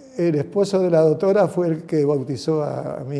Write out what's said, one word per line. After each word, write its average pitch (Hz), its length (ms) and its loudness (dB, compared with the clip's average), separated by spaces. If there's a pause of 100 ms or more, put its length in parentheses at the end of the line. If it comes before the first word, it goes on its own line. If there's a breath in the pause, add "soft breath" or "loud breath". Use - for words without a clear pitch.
(180)
el 170 180 0
esposo 190 440 -2
de 185 100 2
la 165 120 4
doctora 180 460 4
fue 180 200 -2
el 165 160 -2
que 151 220 0
bautizó 147 580 -2
a, 135 380 -6
a - 20 -10
mi 139 160 -8